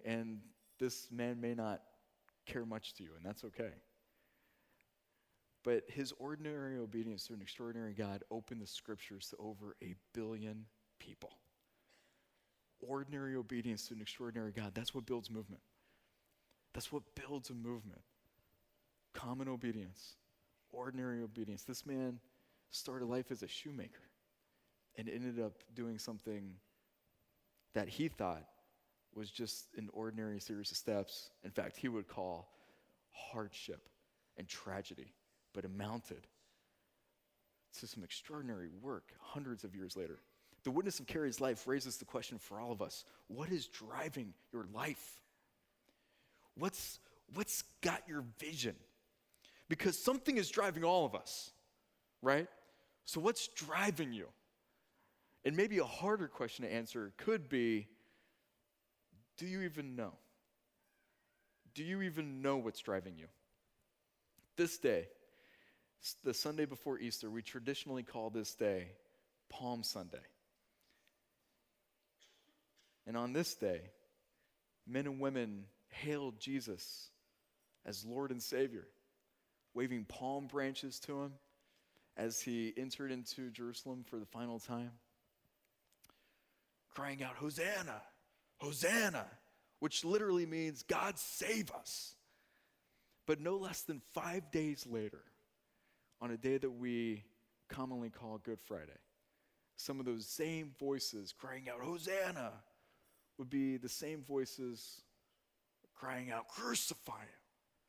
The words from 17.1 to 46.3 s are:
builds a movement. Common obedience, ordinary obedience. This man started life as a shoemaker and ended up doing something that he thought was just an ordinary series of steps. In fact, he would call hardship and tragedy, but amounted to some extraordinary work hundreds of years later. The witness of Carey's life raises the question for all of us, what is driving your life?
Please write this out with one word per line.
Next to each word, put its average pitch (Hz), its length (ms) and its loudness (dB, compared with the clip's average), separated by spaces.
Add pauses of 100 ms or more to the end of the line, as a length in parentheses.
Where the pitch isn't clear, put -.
builds 135 360 -6
a 127 40 -6
movement. 117 480 -6 (1120)
Common 131 360 -2
obedience, 113 680 -2 (540)
ordinary 123 520 -2
obedience. 107 420 -4
This - 200 -6
man 131 360 0 (500)
started 127 360 -2
life 123 240 2
as 117 120 -4
a 95 60 -4
shoemaker - 600 -8 (880)
and 113 120 -4
ended 120 320 0
up 107 220 0 (120)
doing 117 240 -2
something 101 600 -4 (1160)
that 101 140 2
he 147 200 2
thought 85 400 -2 (680)
was 107 160 -8
just - 360 -4 (100)
an 107 160 -6
ordinary 110 480 -2
series 104 300 -4
of - 60 -2
steps. - 540 0 (140)
In 95 60 -8
fact, - 260 -2
he 131 120 0
would 110 200 -2
call 92 420 -4 (600)
hardship - 760 -8 (480)
and 98 120 -8
tragedy, - 680 -6 (380)
but 98 120 -4
amounted 101 600 -4 (1500)
to 117 80 -8
some 107 160 -8
extraordinary 117 640 -4 (140)
work 127 380 -4
hundreds 131 420 -4
of 95 120 -6
years 95 220 -4
later. 82 240 -4 (440)
The 131 80 2
witness 185 260 4
of 127 80 -8
Carey's 143 340 2
life 131 280 4
raises 131 280 2
the - 80 -6
question 113 340 -4
for 101 220 -6
all 120 120 -2
of 101 100 0
us, - 220 -4 (240)
what 143 220 -4
is 156 180 0
driving 120 680 -6 (180)
your 113 220 -4
life? 135 460 -4 (1400)